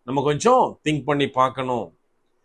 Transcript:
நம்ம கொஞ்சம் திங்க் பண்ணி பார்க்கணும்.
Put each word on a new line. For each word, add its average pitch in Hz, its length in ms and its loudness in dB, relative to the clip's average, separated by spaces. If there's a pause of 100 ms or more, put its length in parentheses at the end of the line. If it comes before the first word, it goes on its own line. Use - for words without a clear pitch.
நம்ம 131 180 -2
கொஞ்சம் 147 600 2
திங்க் 151 220 -2
பண்ணி 143 220 0
பார்க்கணும். 127 680 -2 (500)